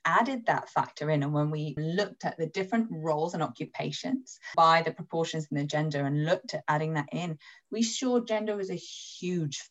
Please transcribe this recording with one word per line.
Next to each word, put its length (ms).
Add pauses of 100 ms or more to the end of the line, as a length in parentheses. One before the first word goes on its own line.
added 420
that 240
factor 400
in, 140
and 100
when 160
we 280
looked 480
at 120
the 100
different 440
roles 420
and 80
occupations 1000 (180)
by 240
the 100
proportions 580
in 80
the 60
gender 420
and 200
looked 280
at 140
adding 280
that 180
in, 240 (340)
we 100
saw 380
gender 380
was 120
a 60
huge 840 (120)